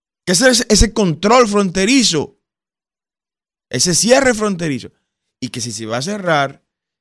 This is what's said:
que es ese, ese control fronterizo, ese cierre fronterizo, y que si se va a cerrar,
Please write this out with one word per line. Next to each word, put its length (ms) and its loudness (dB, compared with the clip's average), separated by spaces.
que 60 0
es 100 2
ese, 260 2
ese 240 2
control 560 2
fronterizo, 920 0
ese 240 -2
cierre 400 2
fronterizo, 580 -6
y 80 -8
que 140 -10
si 100 -8
se 140 -10
va 100 -4
a 60 -4
cerrar, 600 -4